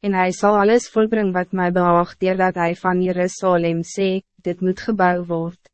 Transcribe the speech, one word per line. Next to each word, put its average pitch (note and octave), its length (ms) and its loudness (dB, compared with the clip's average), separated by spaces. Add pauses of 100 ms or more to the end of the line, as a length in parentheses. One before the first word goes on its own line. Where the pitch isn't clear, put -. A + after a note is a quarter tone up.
en G3 160 -2
hy F#3 140 2
sal G#3 260 2
alles A3 320 2
volbring A3 460 0
wat F3+ 180 -4
my F3+ 160 0
behaag, F3 480 2
deurdat F#3 460 0
hy E3+ 100 0
van F3+ 300 -2
Jerusalem F3+ 800 0
sê, F#3+ 400 -4 (180)
"Dit F3 200 -6
moet F#3 260 -2
gebouw F3+ 380 0
word E3+ 360 -6 (120)